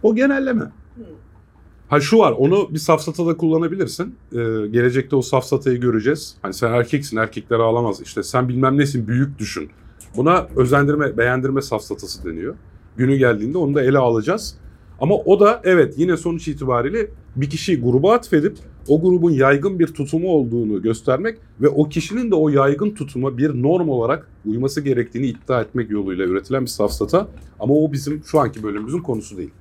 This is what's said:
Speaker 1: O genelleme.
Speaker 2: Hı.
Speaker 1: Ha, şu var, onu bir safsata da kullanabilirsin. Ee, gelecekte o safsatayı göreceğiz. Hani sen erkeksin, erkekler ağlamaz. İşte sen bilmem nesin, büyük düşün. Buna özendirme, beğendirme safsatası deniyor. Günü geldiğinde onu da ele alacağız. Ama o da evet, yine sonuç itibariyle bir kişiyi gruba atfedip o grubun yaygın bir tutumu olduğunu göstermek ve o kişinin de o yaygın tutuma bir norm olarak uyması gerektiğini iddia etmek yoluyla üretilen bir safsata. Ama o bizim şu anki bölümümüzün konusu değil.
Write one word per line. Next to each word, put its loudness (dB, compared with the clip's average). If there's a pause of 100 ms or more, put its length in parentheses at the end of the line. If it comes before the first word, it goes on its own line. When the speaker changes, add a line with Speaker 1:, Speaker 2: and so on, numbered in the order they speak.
Speaker 1:
O 4
genelleme. 0
Speaker 2:
Hı. -12 (1160)
Speaker 1:
Ha, 2
şu 4
var, 6
onu 2
bir -4
safsata 0
da 0
kullanabilirsin. -2 (180)
Ee, -6 (340)
gelecekte 2
o 2
safsatayı 0
göreceğiz. 0
Hani -8
sen 0
erkeksin, -2
erkekler -2
ağlamaz. 0
İşte -8
sen -2
bilmem 2
nesin, 0
büyük -2
düşün. -8 (460)
Buna 2 (100)
özendirme, 0
beğendirme 0
safsatası -8
deniyor. -8 (420)
Günü 2
geldiğinde 2
onu 0
da 2
ele 4
alacağız. 0 (420)
Ama 2
o 4
da 6
evet, 4
yine 2
sonuç -6
itibariyle -2 (260)
bir -2
kişiyi -2
gruba 4
atfedip 0 (320)
o 4
grubun 4
yaygın 2
bir 2
tutumu -4
olduğunu 0
göstermek -2 (220)
ve 4
o 2
kişinin -4
de 2
o 2
yaygın 2
tutuma -6
bir 0
norm 2
olarak -2 (180)
uyması -2
gerektiğini -2
iddia -4
etmek -6
yoluyla -4
üretilen -2
bir -4
safsata. 0 (320)
Ama 0
o 2
bizim -6
şu 0
anki -4
bölümümüzün -6
konusu -8
değil. -12 (100)